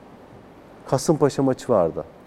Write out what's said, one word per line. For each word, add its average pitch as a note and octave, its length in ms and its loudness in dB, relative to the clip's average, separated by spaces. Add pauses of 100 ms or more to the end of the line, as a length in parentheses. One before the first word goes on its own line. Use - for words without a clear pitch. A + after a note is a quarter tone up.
(920)
Kasımpaşa C#3+ 520 0
maçı C3 300 -2
vardı. D#2+ 320 0 (220)